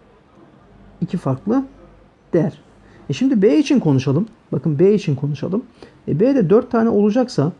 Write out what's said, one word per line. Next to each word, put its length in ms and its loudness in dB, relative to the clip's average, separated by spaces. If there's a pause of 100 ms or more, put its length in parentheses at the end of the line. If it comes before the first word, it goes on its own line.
(1000)
İki 160 -8
farklı 480 -4 (680)
değer. 280 -2 (500)
E, 20 -4
şimdi 300 0
B 160 4
için 220 2
konuşalım. 460 0 (260)
Bakın 260 -2
B 160 4
için 220 -2
konuşalım. 460 -6 (460)
E, 120 -2
B'de 300 2
dört 200 2
tane 180 0
olacaksa, 720 0